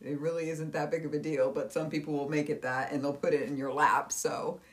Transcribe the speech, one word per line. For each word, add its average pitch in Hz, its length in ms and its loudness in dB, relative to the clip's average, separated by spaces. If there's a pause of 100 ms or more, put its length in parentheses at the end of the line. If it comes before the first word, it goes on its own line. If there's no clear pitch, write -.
it 143 180 -4
really 165 300 -2
isn't 156 220 -4
that 156 180 0
big 160 160 0
of 147 80 -4
a 147 40 2
deal, 139 340 2
but 143 200 -2
some 156 160 0
people 151 240 -2
will 143 160 0
make 151 220 2
it 147 120 -2
that 135 300 -2
and 139 100 0
they'll 143 120 0
put - 180 2
it 131 160 2
in 139 80 -2
your 135 160 -2
lap, 139 400 4
so. - 480 -2 (120)